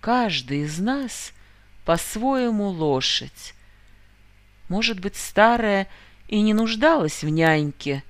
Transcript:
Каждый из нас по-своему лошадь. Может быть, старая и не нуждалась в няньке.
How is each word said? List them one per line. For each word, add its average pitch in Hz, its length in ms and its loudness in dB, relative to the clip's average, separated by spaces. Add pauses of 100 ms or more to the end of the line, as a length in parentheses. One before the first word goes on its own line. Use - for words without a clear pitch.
Каждый 151 600 0
из 151 180 -6
нас 254 540 -4 (500)
по-своему 220 840 0
лошадь. 143 840 -2 (1120)
Может 208 300 -2
быть, 190 160 -6
старая 208 720 2 (400)
и 208 140 2
не 214 120 4
нуждалась 226 720 2
в 151 60 0
няньке. 151 800 2